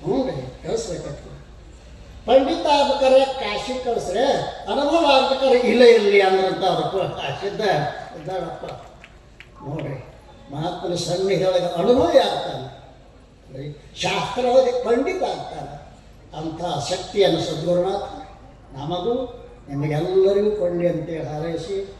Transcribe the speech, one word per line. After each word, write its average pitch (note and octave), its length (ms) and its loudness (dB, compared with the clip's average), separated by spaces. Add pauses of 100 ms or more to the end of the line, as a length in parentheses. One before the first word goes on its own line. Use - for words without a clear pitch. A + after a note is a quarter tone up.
"ಹ್ಞೂ A#3+ 180 0
ರೀ, D3+ 440 -6
ಕಳಿಸ್ಬೇಕಾಗ್ತದೆ." E3 680 -6 (880)
"ಪಂಡಿತ C#4 400 4
ಆಗ್ಬೇಕಾರೆ C4+ 580 6
ಕಾಶಿ B3 600 -6
ಕಳಿಸ್ರೆ, G#3+ 400 -2 (480)
ಅನುಭವ C#4+ 340 2
ಆಗ್ಬೇಕಾರೆ C4 520 4
ಇಲ್ಲೇ A#3 320 6
ಇರಲಿ" G3+ 300 6
ಅಂದ್ರಂತ F#3+ 440 2
ಅದಕ್ಕೂ F#3+ 340 0 (420)
ಸಿದ್ಧ G3+ 200 -6
ಸಿದ್ಧಾರೂಢಪ್ಪ. E3 1040 -4 (1040)
ನೋಡ್ರಿ, D3 380 -10 (480)
ಮಹಾತ್ಮನ F3 400 -6
ಸನ್ನಿಧಿಯೊಳಗೆ F3+ 800 0
ಅನುಭವಿ B3 440 4
ಆಗ್ತಾನೆ, - 580 -2 (1300)
ಶಾಸ್ತ್ರ - 420 -2
ಓದಿ B3 400 4
ಪಂಡಿತ C#4 380 0
ಆಗ್ತಾನೆ. - 640 -8 (500)
ಅಂಥ D#3 240 -8 (300)
ಶಕ್ತಿಯನ್ನು F3+ 500 2
ಸದ್ಗುರುನಾಥ F3 640 -2 (720)
ನಮಗೂ F3+ 680 -4 (240)
ನಿಮಗೆಲ್ಲರಿಗೂ F#3 880 2
ಕೊಳ್ಳಿ F3 320 0
ಅಂತೇಳಿ D#3 400 -4
ಹಾರೈಸಿ E3 720 -8